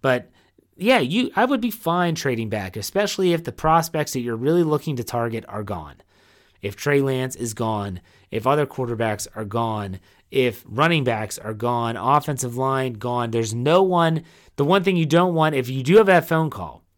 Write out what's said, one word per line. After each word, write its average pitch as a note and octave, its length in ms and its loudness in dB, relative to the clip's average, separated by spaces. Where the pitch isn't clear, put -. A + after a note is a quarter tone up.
But, B2+ 300 0
yeah, A3+ 220 4
you, D3+ 360 0
I G#3+ 100 4
would C4 160 0
be A#3 100 -2
fine E3+ 420 0
trading A#2 360 -2
back, G2+ 280 -6
especially F#3+ 560 0
if E3 100 -2
the - 80 -8
prospects D#3+ 640 0
that B2+ 80 -2
you're A#2 140 -4
really D#3 280 2
looking D3+ 340 0
to A#2+ 60 -4
target A2+ 440 -4
are G#2+ 160 -8
gone. E2 320 -8
If G2+ 160 -6
Trey C#3+ 240 2
Lance C3 340 -2
is A2+ 180 -8
gone, G#2 460 -4
if A2+ 160 -4
other C#3+ 180 2
quarterbacks A#2 680 -4
are A2 80 -8
gone, G#2 560 -6
if B2 340 0
running D3+ 380 2
backs A2 340 -2
are A2 160 -8
gone, A#2 440 -2
offensive C3 580 0
line C3 380 -2
gone, A#2+ 380 -4
there's A2+ 220 0
no D3 300 4
one. E3+ 400 2
The C#3+ 80 0
one F#3 180 4
thing F#3 140 2
you E3 100 2
don't E3+ 280 4
want, D#3 220 2
if B2+ 140 -2
you C3 140 -6
do E3 140 6
have A3 80 8
that F3 240 4
phone D#3+ 200 0
call F2+ 360 -12